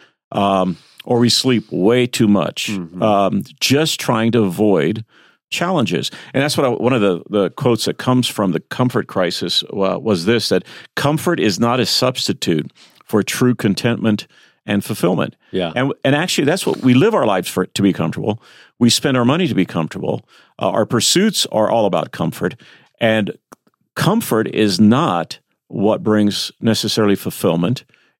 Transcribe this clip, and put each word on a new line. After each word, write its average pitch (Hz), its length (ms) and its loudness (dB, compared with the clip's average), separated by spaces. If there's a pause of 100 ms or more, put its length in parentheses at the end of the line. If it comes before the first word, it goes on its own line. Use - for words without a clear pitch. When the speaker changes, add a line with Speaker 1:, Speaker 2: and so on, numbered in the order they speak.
(340)
Speaker 1:
um, 95 420 0 (300)
or 120 140 2
we 120 100 4
sleep 120 420 0
way 117 340 2
too 117 220 0
much, 101 420 0
Speaker 2:
Mm-hmm. 90 320 -8
Speaker 1:
um, 101 420 2 (180)
just 151 380 0
trying 113 340 0
to 113 100 2
avoid 98 640 0 (460)
challenges. 135 600 -2 (220)
And 135 100 0
that's 147 140 -2
what 151 80 2
I, 127 40 2
one 117 240 0
of 107 80 2
the, 95 280 0
the 98 220 0
quotes 120 340 0
that 87 120 -4
comes 127 300 0
from 98 240 0
the 80 80 -2
comfort - 480 -2
crisis, 90 560 -2 (100)
uh, 95 280 -2
was 92 240 0
this, 113 240 2
that 92 140 0 (340)
comfort 156 420 0
is 107 220 0
not 120 180 2
a - 60 0
substitute - 840 -2 (360)
for 104 180 0
true 123 320 0
contentment 104 720 -2 (380)
and 104 200 -2
fulfillment. 127 500 -2 (160)
Speaker 2:
Yeah. 90 240 -4
Speaker 1:
And, 131 160 -2 (120)
and 139 120 2
actually, 165 300 -2
that's 175 220 0
what - 140 -2
we 127 120 4
live 202 220 4
our 147 100 2
lives 95 240 0
for, 92 160 -2
to - 160 -6
be 98 120 4
comfortable. 104 480 -4 (360)
We 120 140 4
spend 135 260 0
our 120 80 2
money 160 220 2
to 120 80 -2
be 92 100 2
comfortable. - 560 -6 (380)
Uh, 95 100 0
our 101 160 0
pursuits 175 640 0
are 107 220 0
all 110 180 2
about 85 240 -2
comfort. 82 440 -4 (440)
And 110 360 0 (600)
comfort 147 520 0
is 101 320 2
not 107 600 2 (280)
what 101 360 -2
brings 104 480 0 (100)
necessarily 107 540 2
fulfillment 90 680 -2 (360)